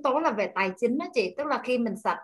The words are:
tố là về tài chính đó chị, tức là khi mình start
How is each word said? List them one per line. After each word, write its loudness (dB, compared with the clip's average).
tố 2
là 2
về 0
tài 0
chính 0
đó -4
chị, 0
tức -4
là 0
khi 0
mình -2
start -2